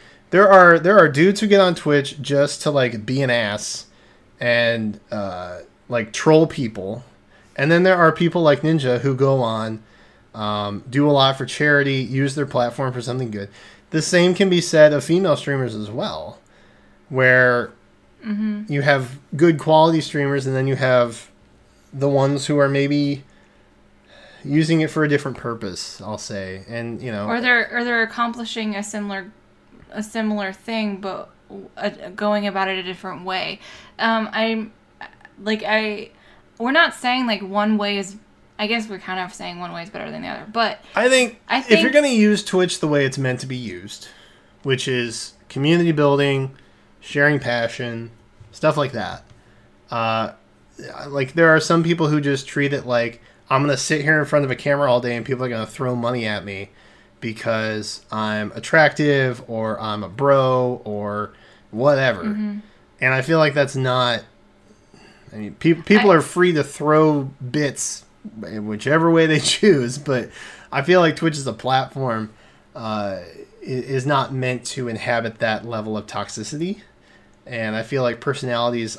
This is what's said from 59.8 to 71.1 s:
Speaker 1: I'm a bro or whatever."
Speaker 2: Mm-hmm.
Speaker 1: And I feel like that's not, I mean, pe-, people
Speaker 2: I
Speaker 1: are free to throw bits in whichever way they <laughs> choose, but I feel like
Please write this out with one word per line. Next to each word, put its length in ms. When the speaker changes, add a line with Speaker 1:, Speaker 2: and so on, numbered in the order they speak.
Speaker 1:
I'm 240
a 40
bro 760
or 480
whatever." 520
Speaker 2:
Mm-hmm. 360
Speaker 1:
And 140
I 60
feel 180
like 140
that's 240
not, 460
I 40
mean, 200
pe-, 180
people 380
Speaker 2:
I 40
Speaker 1:
are 60
free 300
to 120
throw 600
bits 800
in 200
whichever 440
way 160
they 140
<laughs> 0
choose, 580
but 320
I 80
feel 200
like 160